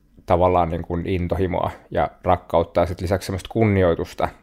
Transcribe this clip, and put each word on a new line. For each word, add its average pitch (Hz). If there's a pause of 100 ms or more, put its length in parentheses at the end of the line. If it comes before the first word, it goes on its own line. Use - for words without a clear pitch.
(260)
tavallaan 90
niinku 87
intohimoa 87 (200)
ja 76 (140)
rakkautta 87
ja 85
sit 90
lisäksi 92
semmoista 95
kunnioitusta 95 (140)